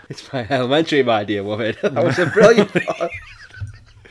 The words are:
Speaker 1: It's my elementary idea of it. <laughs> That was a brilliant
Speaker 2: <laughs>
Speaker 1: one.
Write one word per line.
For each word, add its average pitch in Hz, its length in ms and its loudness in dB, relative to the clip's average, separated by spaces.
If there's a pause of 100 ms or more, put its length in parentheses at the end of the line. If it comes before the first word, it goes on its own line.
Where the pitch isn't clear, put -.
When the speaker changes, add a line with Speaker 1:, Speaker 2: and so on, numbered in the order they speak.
Speaker 1:
It's - 240 -16
my 120 180 -6
elementary 139 560 2
idea 104 380 0
of 104 160 -4
it. 117 200 -2
<laughs> - 20 -20
That 143 240 0
was 127 120 0
a 175 100 2
brilliant 214 480 4
Speaker 2:
<laughs> - 220 -4
Speaker 1:
one. 170 120 -4 (1000)